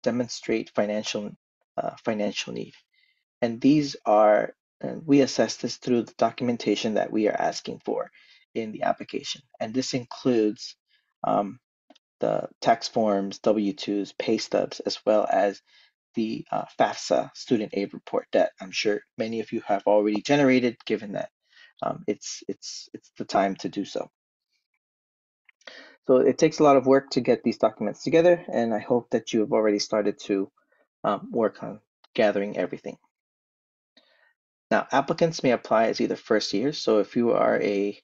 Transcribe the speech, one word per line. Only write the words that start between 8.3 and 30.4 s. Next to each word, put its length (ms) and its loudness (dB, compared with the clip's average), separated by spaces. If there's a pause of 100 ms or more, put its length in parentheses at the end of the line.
in 160 -6
the 120 -8
application. 580 -6 (180)
And 140 -8
this 200 -4
includes, 840 -2 (480)
um, 360 -2 (600)
the 280 -2 (140)
tax 260 2
forms, 520 0
W 340 2
twos, 400 -4
pay 260 -2
stubs, 400 -4
as 260 -6
well 240 4
as 320 0 (540)
the, 360 -4
uh, 120 -4 (160)
fafsa 560 0
student 380 -2
aid 200 -4
report 380 -6
that 280 2
I'm 120 -14
sure 300 -2 (180)
many 200 -4
of 120 -8
you 160 -4
have 180 0
already 360 4
generated, 600 4
given 280 -4
that, 180 -8 (540)
um, 240 -4
it's, 400 -8
it's, 480 -14
it's 240 -20
the 60 -8
time 320 0
to 120 -8
do 160 -6
so. 240 -8 (2000)
So 100 8
it 220 4
takes 180 4
a 60 4
lot 120 8
of 120 4
work 240 4
to 100 0
get 220 2
these 160 0
documents 420 -2
together, 500 4
and 220 0
I 60 -2
hope 320 -2
that 200 -2
you 100 2
have 100 -2
already 260 2
started 440 -2
to, 300 -4 (520)